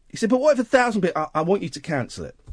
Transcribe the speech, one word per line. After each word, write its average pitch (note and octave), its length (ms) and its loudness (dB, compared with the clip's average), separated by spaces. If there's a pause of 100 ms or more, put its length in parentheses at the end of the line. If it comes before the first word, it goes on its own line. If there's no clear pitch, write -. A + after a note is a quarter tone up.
He - 80 -16
said, A3 140 0
"But B3+ 100 4
what C#4+ 180 4
if A#3+ 80 0
a - 20 -14
thousand A#3+ 340 2
people, D#3+ 200 0
I, D#3 180 -4
I - 20 2
want F#3 200 0
you E3+ 60 -6
to C#3 120 -14
cancel B2+ 440 -6
it." - 100 -14 (180)